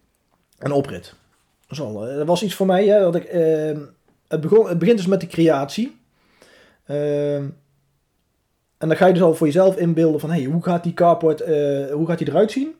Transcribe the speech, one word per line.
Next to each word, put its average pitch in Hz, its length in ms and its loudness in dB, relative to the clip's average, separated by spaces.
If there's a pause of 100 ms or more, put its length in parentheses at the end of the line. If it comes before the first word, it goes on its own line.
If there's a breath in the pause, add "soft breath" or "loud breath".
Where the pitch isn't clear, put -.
(580)
Een 139 140 -6
oprit. 143 420 -4 (520)
Dat 135 120 -14
is - 20 -12
al, 107 280 -10
eh, 139 80 -8
dat 147 100 -4
was 175 160 0
iets 196 120 -6
voor 190 120 -2
mij, 185 200 2
hè, 208 140 6
dat 175 140 2
ik, 175 100 -4
ehm, 156 560 -2 (480)
het 160 120 -4
begon, 196 280 4
het 175 100 -2
begint 208 180 4
dus 180 100 -6
met 190 140 0
de 170 60 -8
creatie. 165 760 0 (840 soft breath)
Ehm, 147 580 -2 (1300)
en 156 100 -6
dan 156 80 0
ga 180 100 4
je 185 60 6
dus 175 100 2
al 165 120 4
voor 160 120 0
jezelf 185 300 2
inbeelden 165 440 0
van, 156 100 -8
hey, 160 140 -2
hoe 160 180 -4
gaat 175 200 -2
die 175 120 -6
carport, 165 460 2
eh, 143 520 -2
hoe 156 140 -2
gaat 170 120 -4
die 143 100 -4
eruit 170 240 2
zien? 294 280 -6